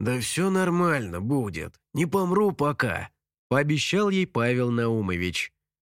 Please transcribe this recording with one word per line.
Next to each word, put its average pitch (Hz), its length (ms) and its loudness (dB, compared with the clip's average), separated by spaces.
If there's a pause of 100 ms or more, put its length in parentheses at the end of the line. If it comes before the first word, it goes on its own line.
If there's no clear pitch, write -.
«Да 123 180 -2
всё 170 300 -2
нормально 170 720 0
будет, 104 580 -4 (140)
не 156 120 0
помру 190 460 2
пока», 123 580 -2 (380)
пообещал 151 640 2
ей 190 180 0
Павел 123 420 0
Наумович, 107 840 -2 (280)